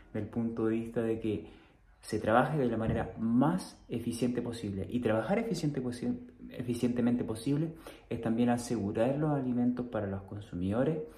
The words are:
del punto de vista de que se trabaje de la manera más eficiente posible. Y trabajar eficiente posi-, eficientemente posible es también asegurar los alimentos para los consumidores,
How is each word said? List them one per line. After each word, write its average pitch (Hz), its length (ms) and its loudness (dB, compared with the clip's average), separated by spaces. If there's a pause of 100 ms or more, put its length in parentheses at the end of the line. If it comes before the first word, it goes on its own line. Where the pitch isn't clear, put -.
(140)
del 104 120 -4
punto 113 400 -2
de 110 100 2
vista 113 260 -2
de 113 200 0
que 107 260 -2 (540)
se - 180 -4
trabaje 127 380 4
de 131 80 2
la 113 100 0
manera 110 440 0
más 131 680 2
eficiente 120 540 -2
posible. 101 480 -4
Y 120 100 0
trabajar 113 400 2
eficiente 160 420 -2
posi-, 123 380 -2 (300)
eficientemente 120 720 0
posible 143 460 0 (400)
es 110 100 -4
también 120 300 2
asegurar 120 680 2
los 151 140 2
alimentos 123 540 2
para 104 200 -4
los 95 180 -4
consumidores, 104 720 -2 (200)